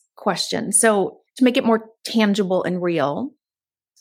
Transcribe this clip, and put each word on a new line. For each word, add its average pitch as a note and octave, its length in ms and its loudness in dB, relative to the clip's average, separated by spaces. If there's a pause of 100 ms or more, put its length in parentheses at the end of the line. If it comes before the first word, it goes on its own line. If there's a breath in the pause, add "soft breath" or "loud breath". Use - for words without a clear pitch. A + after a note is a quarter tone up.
(160)
question. - 560 -4
So G#3 500 2 (160)
to B3+ 60 0
make B3 140 4
it - 80 0
more A3+ 240 0 (160)
tangible G3+ 580 0
and F3+ 180 -4
real, E3+ 500 -2 (680)